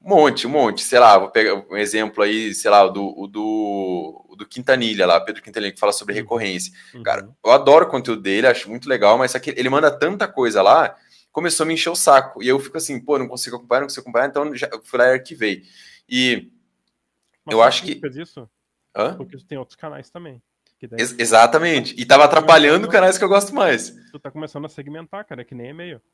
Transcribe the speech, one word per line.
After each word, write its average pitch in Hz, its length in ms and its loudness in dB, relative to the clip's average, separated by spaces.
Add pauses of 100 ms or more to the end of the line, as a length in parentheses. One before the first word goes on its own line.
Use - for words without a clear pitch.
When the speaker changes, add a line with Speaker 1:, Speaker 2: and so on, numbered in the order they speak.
Speaker 1:
Um 185 100 -10
monte, 151 360 2
um 123 40 -8
monte. 123 340 -2
Sei 123 140 2
lá, 110 200 8
vou 98 120 -2
pegar 110 240 0 (140)
um 90 80 -12
exemplo 107 460 -4
aí, 107 320 -4
sei - 160 -4
lá, 101 140 8
o 95 60 0
do, 98 280 -10
o 98 80 -14
do, 101 1000 -8
o 92 80 -20
do 104 100 -18
Quintanilha 120 600 -2
lá, 85 140 4
Pedro - 220 -14
Quintanilha, 101 300 -10
que - 80 -14
fala 101 120 0
sobre 101 220 -8
Speaker 2:
Uhum. 107 60 -8
Speaker 1:
recorrência. 98 520 -8 (220)
Speaker 2:
Uhum. 123 80 -20
Speaker 1:
Cara, - 260 -6 (160)
eu 110 60 2
adoro 139 360 6
o 170 40 -10
conteúdo 117 320 -6
dele, 98 240 -2
acho 117 240 0
muito 127 180 -14
legal, 110 300 4
mas 127 140 -2
só 131 80 -6
que 147 100 -10
ele 131 180 -4
manda 147 220 2
tanta 180 380 -4
coisa 113 340 0
lá, 127 340 4 (360)
começou 160 320 -4
a - 20 -6
me 165 80 -6
encher 160 160 -6
o 175 60 -8
saco. 131 460 2
E 123 60 -4
eu 135 120 2
fico - 160 -14
assim, 135 280 -8
"Pô, 147 140 -2
não 127 100 -6
consigo 123 280 -12
acompanhar, 120 240 -2
não 139 80 -8
consigo 151 140 -14
acompanhar", 123 260 -4
então 143 260 -6
já, 123 180 -10
eu 110 100 -16
fui - 160 -10
lá 123 100 4
e 127 60 2
arquivei. 110 480 -8 (460)
E 127 420 -4 (920)
Speaker 2:
Mas 151 80 -10
Speaker 1:
eu 113 60 0
Speaker 2:
sabe 117 100 8
Speaker 1:
acho - 140 -2
Speaker 2:
por - 40 -14
que - 80 -8
Speaker 1:
que - 60 -16
Speaker 2:
tu - 20 -18
fez 135 140 -12
isso? 143 340 -20 (460)
Speaker 1:
Hã? 135 200 -4
Speaker 2:
Porque 135 200 -18
tu 127 80 -20
tem 143 140 -14
outros - 180 -18
canais 147 340 -18
também. 151 300 -20 (380)
Que 127 80 -20
daí 117 140 -12
Speaker 1:
Ex-, 120 120 -4
Speaker 2:
tu 120 80 -12
Speaker 1:
exatamente. 120 720 2
Speaker 2:
tá - 80 -14
Speaker 1:
E - 40 -8
tava 139 180 8
atrapalhando 156 640 4
Speaker 2:
começando - 60 -8
Speaker 1:
canais 185 260 4
que 208 60 -2
eu 190 40 -2
gosto 196 260 0
mais. 170 360 -2 (220)
Speaker 2:
Tu 147 80 -20
tá 143 100 -16
começando 151 340 -14
a 151 40 -14
segmentar, 156 580 -18
cara, 123 160 -16
é - 20 -16
que 135 100 -20
nem 120 160 -16
e-mail. 160 300 -18 (140)